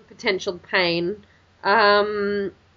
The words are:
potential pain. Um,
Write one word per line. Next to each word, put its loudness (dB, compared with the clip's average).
potential -6
pain. -2
Um, 2